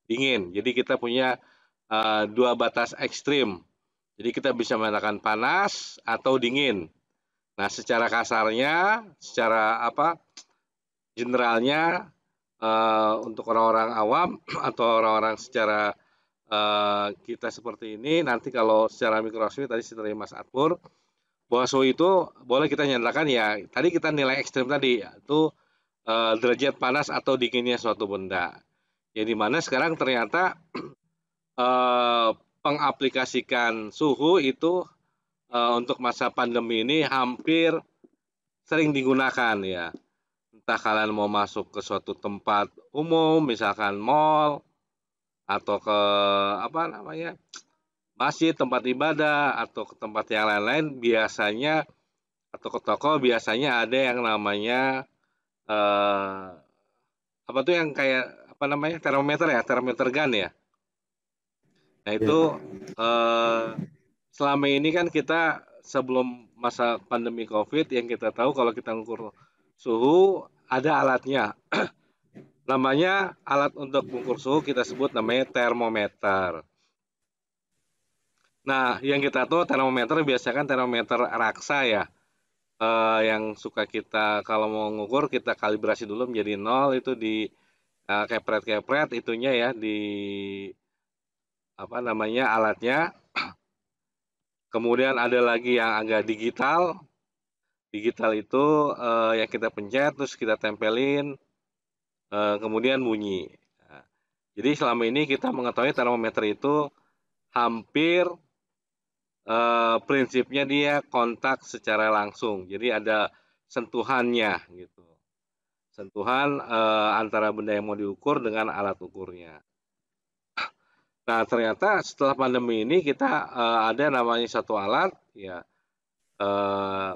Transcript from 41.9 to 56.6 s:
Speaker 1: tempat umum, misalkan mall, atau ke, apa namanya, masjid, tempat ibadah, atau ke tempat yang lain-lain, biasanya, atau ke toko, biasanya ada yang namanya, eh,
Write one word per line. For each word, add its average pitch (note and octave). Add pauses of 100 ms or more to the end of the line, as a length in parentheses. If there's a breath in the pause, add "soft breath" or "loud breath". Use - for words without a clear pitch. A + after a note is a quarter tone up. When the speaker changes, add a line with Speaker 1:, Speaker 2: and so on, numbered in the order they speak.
Speaker 1:
tempat G2+ (220)
umum, D#3+
misalkan G#2
mall, D3+ (800)
atau G2+
ke, G#2 (640)
apa D#3+
namanya, E3 (800)
masjid, D3+
tempat B2+
ibadah, D3
atau A2+
ke -
tempat G#2+
yang G#2+
lain-lain, B2+
biasanya, A#2 (720)
atau -
ke A#2
toko, C#3+
biasanya A#2+
ada A#2
yang B2
namanya, A2+ (640)
eh, G2+ (1040)